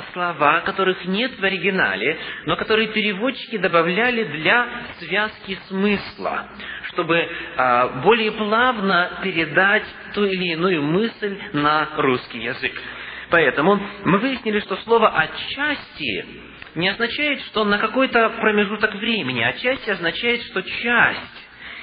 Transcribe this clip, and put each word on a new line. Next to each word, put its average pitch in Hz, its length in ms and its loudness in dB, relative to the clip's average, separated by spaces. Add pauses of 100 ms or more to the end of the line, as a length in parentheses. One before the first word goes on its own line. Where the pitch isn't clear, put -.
(140)
слова, 165 480 2
которых 185 440 0
нет 214 320 -2
в 190 60 -10
оригинале, 160 720 0 (280)
но 160 100 0
которые 208 320 2
переводчики 214 720 -2
добавляли 185 680 2
для 175 440 2 (320)
связки 190 680 -4
смысла, 190 800 -2 (420)
чтобы, 165 400 0 (260)
а, 123 320 4 (140)
более 214 300 4
плавно 208 920 0
передать 185 640 2 (280)
ту 208 120 2
или 185 280 0
иную 170 280 2
мысль 196 560 0 (160)
на 147 440 2
русский 131 420 0
язык. 120 340 -4 (560)
Поэтому 165 500 4 (260)
мы 190 120 4
выяснили, 220 440 -2
что 196 160 -6
слово 220 320 4
«отчасти» 156 1160 -4 (480)
не 175 160 0
означает, 233 540 -2
что 214 200 0
на 208 140 2
какой-то 233 520 2 (120)
промежуток 208 540 2
времени. 196 480 -2
«Отчасти» 240 480 0
означает, 190 520 -2
что - 180 -4
часть - 840 0 (360)